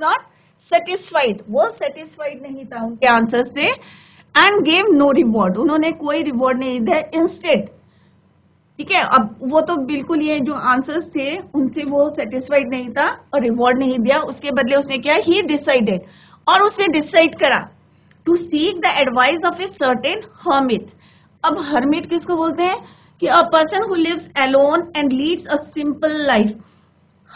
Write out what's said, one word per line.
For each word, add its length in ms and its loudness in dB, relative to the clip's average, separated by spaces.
not 180 0
satisfied, 760 0
वो 200 2
satisfied 720 -10
नहीं 240 -14
था 180 -10
उनके 220 -2
आंसर 400 2
से, 260 -2
and 220 6
gave 240 2
no 220 4
reward, 320 2
उन्होंने 360 0
कोई 300 -4
reward 360 0
नहीं 220 -4
दिया। 400 0
Instead, 400 0
ठीक 140 -8
है, 100 2
अब 400 2
वो 180 0
तो 160 0
बिल्कुल 440 -2
ये 200 0
जो 140 -2
answers 500 0
थे 320 -4
उनसे 480 -4
वो 260 2
satisfied 600 -2
नहीं 200 -6
था 440 -4
और 60 2
रिवॉर्ड 380 2
नहीं 200 0
दिया, 200 2
उसके 320 -8
बदले 260 0
उसने 220 -2
क्या, 180 0
he 300 2
decided, 520 0
और 140 6
उसने 260 0
decide 500 2
करा 320 0
to 80 4
seek 360 -2
the 340 0
advice 420 2
of 100 -6
a 120 -8
certain 360 0
hermit। 420 0
अब 140 0
hermit 520 -2
किसको 260 -2
बोलते 260 -2
हैं 140 0
कि 60 -2
a 160 4
person 260 2
who 160 -2
lives 520 -2
alone 340 2
and 260 -2
leads 380 -2
a 120 -2
simple 520 -2
life। 300 0